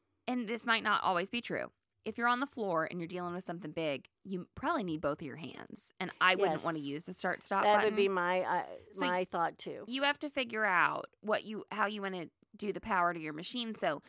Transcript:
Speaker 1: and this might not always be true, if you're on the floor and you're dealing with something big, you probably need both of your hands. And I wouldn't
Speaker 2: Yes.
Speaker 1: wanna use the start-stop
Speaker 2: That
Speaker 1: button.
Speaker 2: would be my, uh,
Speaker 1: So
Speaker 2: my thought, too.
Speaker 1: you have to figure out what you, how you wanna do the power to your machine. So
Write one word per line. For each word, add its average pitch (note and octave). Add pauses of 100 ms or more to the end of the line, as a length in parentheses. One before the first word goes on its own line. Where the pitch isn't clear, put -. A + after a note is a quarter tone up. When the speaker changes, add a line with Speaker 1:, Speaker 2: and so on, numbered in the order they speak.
(280)
Speaker 1:
and B3
this A3
might A3+
not G#3
always F3+
be A#3+
true, B1+ (320)
if A3
you're A#3+
on B3
the C#4
floor F3
and F3+
you're E3+
dealing F3
with F#3
something E3+
big, D#3 (160)
you F#3
probably C#4+
need D#3+
both D3+
of E3
your B2
hands. -
And F#3 (100)
I F#3
wouldn't F3+
Speaker 2:
Yes. -
Speaker 1:
wanna E3
use C#3+
the F#3
start-stop G3
Speaker 2:
That G#3
Speaker 1:
button. G#3
Speaker 2:
would -
be G3
my, F#3
uh, E3+ (260)
Speaker 1:
So F#3+
Speaker 2:
my F3+
thought, E3+
too. C3+
Speaker 1:
you C4
have C#4+
to D4
figure A3+
out E3 (140)
what G3+
you, G#3
how G#3
you G#3
wanna F#3 (260)
do G3+
the E3+
power F3
to F3
your D#3
machine. A3+
So E3+